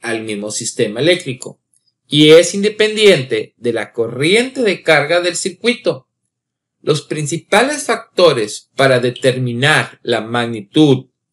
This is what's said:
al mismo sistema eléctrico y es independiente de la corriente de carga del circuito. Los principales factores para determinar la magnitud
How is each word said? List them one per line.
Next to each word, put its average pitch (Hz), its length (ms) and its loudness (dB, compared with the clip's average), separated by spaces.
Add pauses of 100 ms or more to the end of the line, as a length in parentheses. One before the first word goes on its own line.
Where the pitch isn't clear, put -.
al 113 220 -8
mismo 107 280 -8
sistema 110 500 -6
eléctrico 151 600 -4 (480)
y 151 220 4
es 170 240 6
independiente 202 1000 0
de 117 160 -4
la 107 200 -6
corriente 165 720 -2
de 196 200 -2
carga 156 380 0
del 175 160 -2
circuito. 180 720 -4 (720)
Los 147 220 -2
principales 202 840 -2
factores 156 920 -2
para 131 240 2
determinar 127 1000 -2
la 120 180 -2
magnitud 120 840 0 (260)